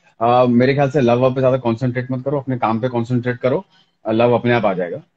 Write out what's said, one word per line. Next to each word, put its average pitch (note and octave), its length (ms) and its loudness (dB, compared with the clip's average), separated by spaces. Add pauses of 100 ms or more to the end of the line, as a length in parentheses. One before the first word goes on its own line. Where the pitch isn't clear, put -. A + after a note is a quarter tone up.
(200)
अ, B2 260 4
मेरे B2 280 4
ख्याल C#3+ 160 0
से D3+ 100 0
लव B2 340 2
पे C3+ 60 -4
ज्यादा C3 160 2
concentrate B2 540 -4
मत B2+ 140 -6
करो, C#3+ 160 -2
अपने C3 180 -6
काम A2+ 220 -2
पे B2+ 80 -2
concentrate A#2+ 480 -2
करो, C3+ 300 -2 (400)
अ, A2 60 -2
लव A#2 200 2
अपने A#2 200 0
आप A#2+ 120 0
आ G2+ 80 0
जाएगा। F2+ 300 -6 (140)